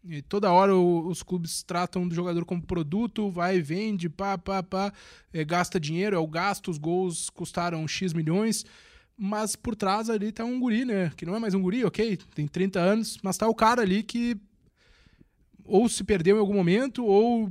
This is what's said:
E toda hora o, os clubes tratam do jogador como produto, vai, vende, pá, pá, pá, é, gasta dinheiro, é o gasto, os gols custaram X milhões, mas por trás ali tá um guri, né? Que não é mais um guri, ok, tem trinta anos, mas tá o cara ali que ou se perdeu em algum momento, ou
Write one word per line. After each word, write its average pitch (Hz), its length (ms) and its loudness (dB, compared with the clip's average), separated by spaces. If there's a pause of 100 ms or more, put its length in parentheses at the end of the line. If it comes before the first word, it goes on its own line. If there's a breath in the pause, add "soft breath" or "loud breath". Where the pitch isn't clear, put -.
E 156 180 -10
toda 202 300 0
hora 190 220 8
o, 175 340 4
os 170 140 -6
clubes 170 400 -6
tratam 180 460 -2
do 170 60 -4
jogador 170 320 -2
como 175 160 -4
produto, 190 680 -4
vai, 175 300 0
vende, 175 480 -4
pá, 196 300 -4
pá, 190 240 -4
pá, 190 300 -4 (400 loud breath)
é, 160 120 -4
gasta 175 340 0
dinheiro, 175 380 -2
é - 20 2
o 160 80 0
gasto, 180 440 -4
os 156 80 -4
gols 170 500 -2
custaram 170 580 -4
X 175 280 -4
milhões, 185 500 0 (500 loud breath)
mas 214 400 -4
por 233 220 -6
trás 208 320 0
ali 214 240 -2
tá 233 120 -8
um 247 140 -4
guri, 247 280 0
né? 190 300 0
Que 165 100 -10
não 175 100 -4
é - 20 -4
mais 226 140 -2
um 190 80 2
guri, 196 240 0
ok, 208 320 0 (180)
tem 147 120 -4
trinta 185 340 -2
anos, 214 420 0
mas 185 140 -4
tá 214 100 0
o 226 80 2
cara 233 280 4
ali 196 200 2
que 240 340 -4 (1300 soft breath)
ou 226 240 4
se - 140 -2
perdeu 190 340 4
em 220 40 2
algum 202 140 2
momento, 208 500 2
ou 220 460 4